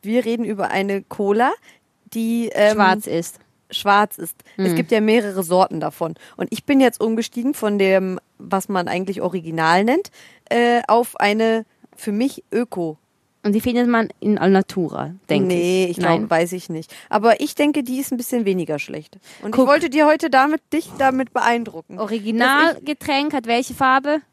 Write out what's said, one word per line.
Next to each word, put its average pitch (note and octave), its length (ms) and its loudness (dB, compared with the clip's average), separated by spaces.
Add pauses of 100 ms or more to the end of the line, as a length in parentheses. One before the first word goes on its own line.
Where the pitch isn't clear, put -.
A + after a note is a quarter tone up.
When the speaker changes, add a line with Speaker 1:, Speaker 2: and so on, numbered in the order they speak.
Speaker 1:
Wir A#3 220 0
reden A#3 200 -2
über G3 260 -4
eine G3 320 -2
Cola, A3 500 0 (600)
die, A3+ 400 -2
ähm, G#3 200 4
Speaker 2:
Schwarz G3+ 320 2
ist. - 320 -6 (320)
Speaker 1:
schwarz G3+ 480 2
ist. - 180 -12 (200)
Es F#3+ 160 0
Speaker 2:
Mhm. E3 40 0
Speaker 1:
gibt E3 160 0
ja A3 80 4
mehrere G#3 420 2
Sorten F3+ 380 0
davon. E3 340 -6 (220)
Und F#3 160 -6
ich A3 120 -8
bin C#4 160 4
jetzt B3+ 200 4
umgestiegen A#3 520 -4
von G#3 280 -2
dem, F#3+ 400 2 (180)
was - 300 -4
man F#3 180 -2
eigentlich F#3 360 -6
Original E3 600 0
nennt, C#4 280 0 (400)
äh, A#3+ 360 2
auf A#3 320 0
eine A3 460 2 (320)
für - 160 -6
mich B3 400 -2
Öko. E3+ 440 -4 (460)
Speaker 2:
Und G#3 100 0
die G#3+ 80 2
findet B3 280 0
man A#3 200 0 (120)
in G#3 180 2
Alnatura, F3 760 0 (140)
denke G3 200 2
Speaker 1:
Nee, F3+ 360 2
Speaker 2:
ich. F3 80 -4
Speaker 1:
ich E3+ 60 -6
glaub, E3+ 200 2
Speaker 2:
Nein. G#3+ 120 -4
Speaker 1:
weiß E3+ 220 0
ich F#3 160 -12
nicht. D#3+ 240 -10 (160)
Aber G#3+ 320 2
ich D4 160 -4
denke, D4 280 2
die B3+ 140 -4
ist C#4 140 -6
ein B3+ 40 -4
bisschen A#3+ 280 -2
weniger F3+ 360 -2
schlecht. - 380 -12 (240)
Und G#3+ 100 -8
Speaker 2:
Guck. C4 120 4
Speaker 1:
ich B3+ 40 2
wollte D4+ 220 4
dir D4 160 4
heute D#4 240 2
damit, C#4 300 4 (120)
dich D#4+ 160 -4 (100)
damit C4 340 0
beeindrucken. A3+ 680 -4
Speaker 2:
Originalgetränk C4+ 1300 0
hat A#3 120 -4
welche A#3 280 -2
Farbe? C4+ 460 2 (120)